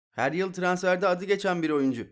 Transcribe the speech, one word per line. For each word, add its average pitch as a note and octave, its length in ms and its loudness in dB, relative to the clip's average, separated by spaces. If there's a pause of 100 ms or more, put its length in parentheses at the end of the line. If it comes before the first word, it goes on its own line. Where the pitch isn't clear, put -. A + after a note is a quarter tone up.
(100)
Her C#3 220 0
yıl F#3 200 -4
transferde F3+ 540 0
adı F3+ 180 0
geçen F#3+ 380 0
bir D#3 80 0
oyuncu. C3 420 0